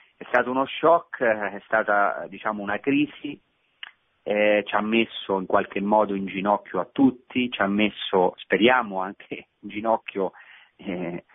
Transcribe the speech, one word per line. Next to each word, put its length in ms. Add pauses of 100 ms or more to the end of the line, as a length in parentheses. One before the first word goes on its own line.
(180)
è 100
stato 240
uno 140
shock, 580
è 400
stata, 640
diciamo, 340
una 180
crisi, 600 (840)
eh, 420
ci 100
ha 60
messo 580
in 60
qualche 340
modo 360
in 100
ginocchio 560
a 100
tutti, 580
ci 120
ha 60
messo, 680
speriamo, 640
anche 480 (120)
in 100
ginocchio, 640 (420)
eh, 480 (120)